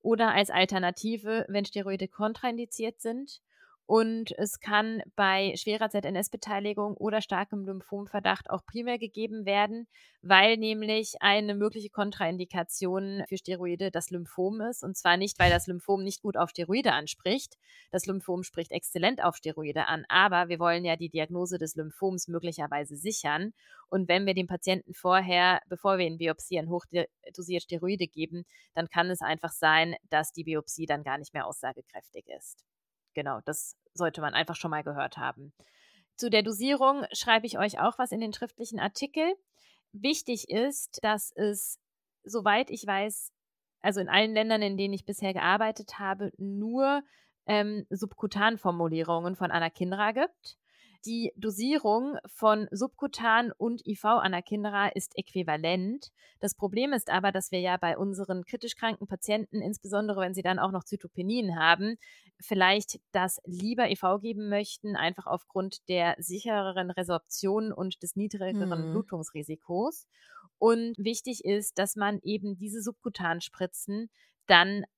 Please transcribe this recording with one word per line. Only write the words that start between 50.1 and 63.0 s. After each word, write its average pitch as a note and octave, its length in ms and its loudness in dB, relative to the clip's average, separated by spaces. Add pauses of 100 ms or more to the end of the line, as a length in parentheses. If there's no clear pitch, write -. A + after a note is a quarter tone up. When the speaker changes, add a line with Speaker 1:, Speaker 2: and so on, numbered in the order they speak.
Speaker 1:
gibt. - 460 -4 (460)
Die A#3 320 -4
Dosierung A3+ 800 0 (100)
von G#3+ 460 2
subkutan A#3 840 0
und A#3 300 -4
I G#3 80 -4
V G#3+ 240 4
Anakinra G3+ 720 0
ist - 280 -6
äquivalent. F3+ 920 -2 (300)
Das G3 160 -2
Problem A3 360 0
ist - 180 -2
aber, F#3+ 200 2
dass F#3+ 220 -4
wir F3+ 80 0
ja F3+ 160 0
bei E3+ 200 0
unseren F#3+ 480 -4
kritisch A#3+ 300 -8
kranken A3+ 320 -4
Patienten, G#3 560 -2
insbesondere G3+ 580 -2
wenn F#3 140 0
sie F#3+ 80 -4
dann F#3 160 2
auch F#3+ 140 2
noch F3+ 100 -4
Zytopenien F#3+ 800 -4
haben, F3 360 4 (440)
vielleicht G3 580 2 (140)